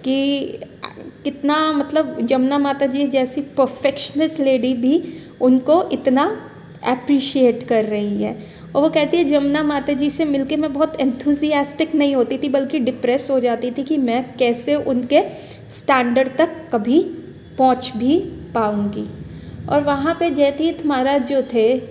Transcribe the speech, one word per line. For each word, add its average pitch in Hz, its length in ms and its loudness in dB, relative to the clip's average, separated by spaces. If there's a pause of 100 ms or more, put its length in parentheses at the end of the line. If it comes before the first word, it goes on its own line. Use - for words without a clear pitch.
कि 269 420 0 (760)
कितना, 294 480 0
मतलब, 285 500 0
जमुना 262 360 2
माता 277 280 0
जी 277 220 0
जैसी 262 340 0
perfectionist 285 960 0
lady 262 340 2
भी 254 300 2 (380)
उनको 262 520 4
इतना 285 440 2 (500)
appreciate 254 760 2
कर 220 220 2
रही 208 380 -2
है। - 360 -8 (160)
और 277 60 4
वो 311 80 4
कहती 311 280 2
है, 349 60 4
"जमुना 285 400 2
माता 294 300 0
जी 285 160 0
से 320 160 2
मिलके 277 300 0
मैं 302 180 -2
बहुत 311 280 0
enthusiastic 294 920 0
नहीं 285 200 2
होती 247 220 0
थी, 277 120 -4
बल्कि 277 300 0
डिप्रेस 247 520 0
हो 262 80 4
जाती 240 320 -2
थी 262 120 -6
कि 302 140 -2
मैं 247 420 -2
कैसे 240 360 2
उनके 277 460 2 (500)
standard 254 680 0
तक 330 120 2 (220)
कभी 240 300 2 (560)
पहुंच 254 400 2
भी 269 220 2 (360)
पाऊंगी।" 208 720 -4 (420)
और 285 140 2
वहाँ 285 360 0
पे 339 100 2
जयतीर्थ 285 560 0
महाराज 277 440 2
जो 269 120 2
थे 233 360 2 (140)